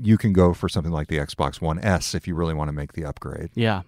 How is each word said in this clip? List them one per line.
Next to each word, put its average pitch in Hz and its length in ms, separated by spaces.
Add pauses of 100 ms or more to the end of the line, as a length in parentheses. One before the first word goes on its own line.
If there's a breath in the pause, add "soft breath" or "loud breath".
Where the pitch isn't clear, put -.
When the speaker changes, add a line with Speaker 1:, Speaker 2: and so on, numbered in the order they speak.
Speaker 1:
you 110 160
can 107 140
go 90 220
for 87 160
something 82 240
like 76 140
the 80 100
Xbox 71 420
One 80 240
S 92 320
if 85 120
you 87 80
really 82 180
want 76 160
to 76 40
make 73 200
the 80 100
upgrade. 76 500
Speaker 2:
Yeah, 110 340